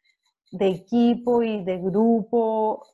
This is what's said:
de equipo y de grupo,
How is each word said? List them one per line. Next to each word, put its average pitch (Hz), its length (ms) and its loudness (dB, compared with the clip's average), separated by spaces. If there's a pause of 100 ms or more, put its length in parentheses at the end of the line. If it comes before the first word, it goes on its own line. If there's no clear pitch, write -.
(500)
de 190 180 -2
equipo 240 720 0
y 220 200 -4
de 185 160 -4
grupo, 220 1160 0